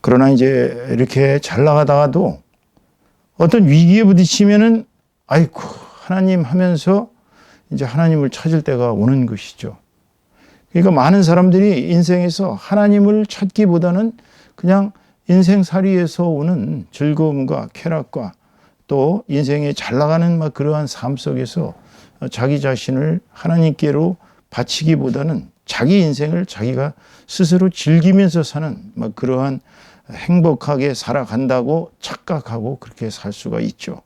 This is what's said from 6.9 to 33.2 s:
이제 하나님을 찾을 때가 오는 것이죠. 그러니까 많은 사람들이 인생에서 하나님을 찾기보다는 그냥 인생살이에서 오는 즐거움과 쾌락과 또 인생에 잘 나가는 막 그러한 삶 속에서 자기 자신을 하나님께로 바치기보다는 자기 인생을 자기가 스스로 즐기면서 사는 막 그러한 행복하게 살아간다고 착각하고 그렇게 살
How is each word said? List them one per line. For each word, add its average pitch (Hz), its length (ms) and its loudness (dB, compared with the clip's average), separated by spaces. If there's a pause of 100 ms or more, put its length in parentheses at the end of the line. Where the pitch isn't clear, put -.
이제 139 140 -4
하나님을 147 460 0
찾을 160 320 -2
때가 123 300 0
오는 123 340 2
것이죠. - 500 -12 (960)
그러니까 180 200 4
많은 165 300 4
사람들이 180 680 2
인생에서 175 640 0
하나님을 208 720 2
찾기보다는 185 840 0 (420)
그냥 196 380 0 (360)
인생살이에서 185 960 2
오는 156 680 -2
즐거움과 143 840 -2
쾌락과 143 580 -8 (540)
또 147 420 0
인생에 143 460 -2
잘 - 240 -6
나가는 165 400 0
막 156 160 -6
그러한 151 320 -4
삶 127 320 -8
속에서 131 560 -6 (580)
자기 135 260 -2
자신을 135 600 -4 (100)
하나님께로 160 840 0 (320)
바치기보다는 139 1000 -4 (160)
자기 180 340 0
인생을 156 460 -2
자기가 131 480 -6 (320)
스스로 185 420 2
즐기면서 170 760 2
사는 147 360 -8 (160)
막 110 200 -8
그러한 131 460 -4 (500)
행복하게 147 840 0
살아간다고 131 960 -4 (100)
착각하고 127 800 -10
그렇게 - 300 -12
살 - 240 -12